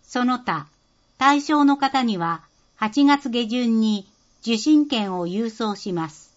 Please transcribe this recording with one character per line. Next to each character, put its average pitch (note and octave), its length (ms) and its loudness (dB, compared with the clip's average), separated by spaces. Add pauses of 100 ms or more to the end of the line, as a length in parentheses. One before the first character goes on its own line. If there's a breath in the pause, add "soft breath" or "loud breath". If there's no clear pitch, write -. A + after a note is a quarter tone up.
そ B3 220 -4
の B3 140 0
他、 D#3+ 280 -6 (500)
対 C#4+ 240 4
象 D4 240 2
の C#4 120 4
方 C4+ 260 -2
に A3 140 -2
は E3+ 260 -4 (320)
八 A3 300 0
月 C#4+ 240 2
下 A#3 200 -4
旬 A#3 300 0
に G#3+ 280 0 (340)
受 A3+ 160 -2
診 D4 280 4
券 G#3 320 -4
を F3 100 -4
郵 G#3+ 220 -4
送 A3 260 -6
し F#3+ 180 -8
ま D#3+ 160 -6
す。 - 280 -20